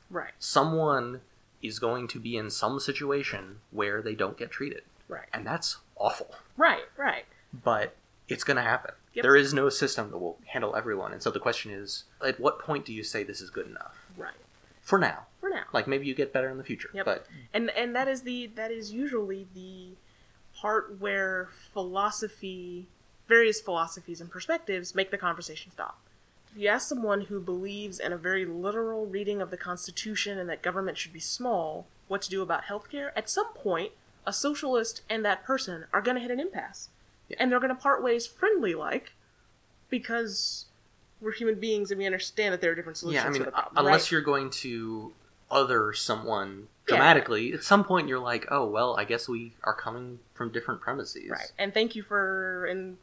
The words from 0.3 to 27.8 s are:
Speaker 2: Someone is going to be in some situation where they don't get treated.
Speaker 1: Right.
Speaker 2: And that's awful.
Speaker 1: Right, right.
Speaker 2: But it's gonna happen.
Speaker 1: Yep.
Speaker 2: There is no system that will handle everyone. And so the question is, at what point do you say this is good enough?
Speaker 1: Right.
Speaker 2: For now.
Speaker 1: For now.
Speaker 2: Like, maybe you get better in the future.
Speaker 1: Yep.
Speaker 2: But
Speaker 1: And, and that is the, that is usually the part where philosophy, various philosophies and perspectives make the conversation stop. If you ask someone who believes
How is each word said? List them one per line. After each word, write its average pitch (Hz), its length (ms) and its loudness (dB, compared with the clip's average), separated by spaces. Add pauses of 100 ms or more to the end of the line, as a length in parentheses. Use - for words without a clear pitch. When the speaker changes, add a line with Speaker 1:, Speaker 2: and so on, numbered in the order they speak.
Speaker 2:
Someone 147 800 2 (420)
is 107 160 -6
going 120 300 -2
to - 140 -10
be 117 160 -6
in 107 120 -6
some 123 300 -2
situation 135 800 -4 (120)
where 104 320 0
they 110 140 -4
don't 98 220 -2
get - 120 -8
treated. - 340 -6 (260)
Speaker 1:
Right. - 240 -12
Speaker 2:
And - 120 -6
that's 147 320 -2 (200)
awful. - 380 0 (200)
Speaker 1:
Right, 285 280 4 (140)
right. 254 280 -2 (280)
Speaker 2:
But 113 420 2 (340)
it's 127 160 -4
gonna 131 180 4
happen. 117 280 2 (220)
Speaker 1:
Yep. 233 100 0
Speaker 2:
There 139 120 10
is 143 180 8
no 139 140 4
system 123 440 0
that 87 80 -8
will 85 260 -6
handle 110 280 -2
everyone. 104 380 -2
And 98 100 -10
so - 100 -2
the 101 80 -2
question 117 320 -2
is, 98 340 -10 (200)
at 131 140 0
what 135 200 2
point 143 260 -4
do 113 80 -10
you 107 100 -8
say 107 220 -4
this 95 160 -10
is 90 80 -14
good - 180 -8
enough? - 300 -14 (180)
Speaker 1:
Right. 156 160 -12 (500)
Speaker 2:
For - 160 4
now. 101 280 0 (160)
Speaker 1:
For 392 80 -4
now. 370 140 -4 (100)
Speaker 2:
Like, 113 120 2
maybe 139 220 -2
you 131 80 -2
get 139 160 0
better 131 180 0
in 131 80 -10
the 135 60 -10
future. - 300 -8
Speaker 1:
Yep. 196 120 -4
Speaker 2:
But 98 220 0 (260)
Speaker 1:
And, 226 180 0
and 240 220 -2
that 262 140 0
is 262 140 0
the, 247 340 -6
that 226 160 -4
is 214 220 -8
usually 208 600 -2
the 185 360 -14 (640)
part 214 460 0
where 190 480 -2 (240)
philosophy, 185 1120 -4 (400)
various 226 340 8
philosophies 170 600 -2
and 170 100 -16
perspectives 185 640 -2
make 190 160 0
the 202 60 -2
conversation 170 540 -4
stop. - 280 -8 (560)
If 208 60 -12
you 202 80 4
ask 226 180 2
someone 214 340 0
who 196 200 -6
believes 190 580 -4